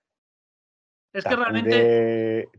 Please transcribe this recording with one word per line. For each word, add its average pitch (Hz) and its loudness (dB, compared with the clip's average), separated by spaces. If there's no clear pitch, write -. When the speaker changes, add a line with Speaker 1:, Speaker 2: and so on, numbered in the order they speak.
Speaker 1:
Es 196 -8
que - -4
Speaker 2:
Takure, 240 0
Speaker 1:
realmente 117 0